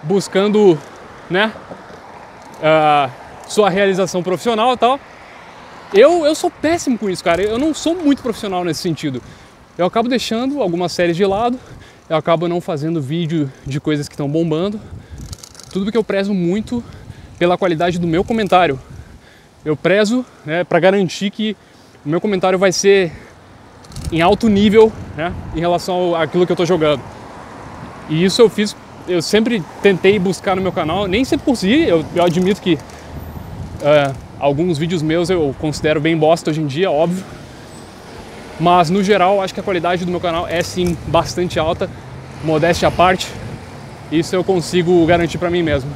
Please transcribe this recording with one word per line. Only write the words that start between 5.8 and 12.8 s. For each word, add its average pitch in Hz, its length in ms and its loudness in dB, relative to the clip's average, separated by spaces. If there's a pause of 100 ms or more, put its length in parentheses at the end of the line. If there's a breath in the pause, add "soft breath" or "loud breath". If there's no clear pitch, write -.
Eu, 302 320 6
eu 302 120 2
sou - 160 -4
péssimo 302 480 -2
com 208 100 -2
isso, 180 140 -6
cara. 170 180 2
Eu 214 160 0
não 302 160 0
sou 330 220 -2
muito 285 260 0
profissional 196 420 -4
nesse 165 180 -2
sentido. 143 420 -4 (520 loud breath)
Eu 175 120 0
acabo 226 200 0
deixando 262 540 -2
algumas 180 300 0
séries 170 260 0
de 202 80 2
lado, 233 340 0 (480 loud breath)
eu 160 80 -2
acabo 165 320 0
não 170 140 -2
fazendo 160 400 -4